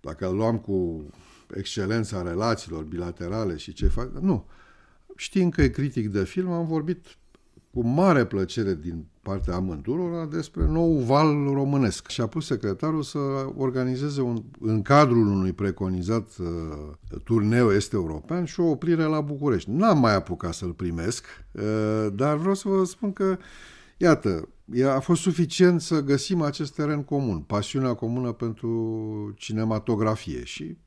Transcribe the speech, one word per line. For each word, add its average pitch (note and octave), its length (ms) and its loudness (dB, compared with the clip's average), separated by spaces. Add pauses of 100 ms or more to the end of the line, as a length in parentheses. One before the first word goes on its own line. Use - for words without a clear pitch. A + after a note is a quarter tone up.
dacă D2+ 280 -8
îl F#2 80 -2
luam A2+ 220 0
cu E2+ 480 -4 (480)
excelența G2+ 680 -4
relațiilor F2 600 -4
bilaterale F2 720 -6
și - 160 -14
ce - 140 0
fac, - 340 2
nu. E3+ 260 2 (720)
Știind F3+ 360 0
că D#3 100 2
e C3+ 60 6
critic A#2+ 400 -2
de G2 160 0
film, F#3 260 -4
am E3+ 160 -2
vorbit D#3+ 400 -4 (680)
cu A#2+ 100 0
mare C#3+ 400 6
plăcere G2 480 0
din E2 320 -8 (160)
partea G2 320 -4
amândurora C3+ 720 -4
despre D#3+ 400 -2
nou E3 260 4
val D3 520 4
românesc. C#3 640 2
Și - 120 -6
a A#2 60 2
pus D#3 200 -4
secretarul D3+ 560 -2
să C#3+ 160 -6 (380)
organizeze C3 640 -2
un, A#2+ 220 -2 (180)
în A2 220 0
cadrul B2 440 6
unui F#2+ 260 2
preconizat, F#2+ 760 -2 (120)
uh, D#2 840 -8
turneu A2+ 480 4
est-european G2+ 720 -2
și - 160 -8
o E3+ 100 4
oprire D#3+ 320 0
la D#3 180 0
București. C#3 500 -2
N-am F3 280 4
mai A2+ 160 6
apucat F2 400 -2
să-l F2+ 180 -6
primesc, E2+ 540 -4 (260)
uh, G#2+ 100 -8 (520)
dar C#3+ 220 0
vreau F#3 180 0
să G3 140 -6
vă F#3+ 160 2
spun G3 280 -4
că, F#3+ 240 0 (600)
iată, A2 520 2 (240)
e, B2+ 180 2
a C3+ 100 2
fost E3+ 200 2
suficient E3+ 600 4
să D#3+ 220 0
găsim C#3+ 400 0
acest C#3+ 320 -4
teren D3 280 -2
comun, C#3 360 -2
pasiunea A2 560 -2
comună A#2+ 380 -4
pentru A2 1040 -4
cinematografie, A2 1080 -2
și D#3+ 320 -12 (100)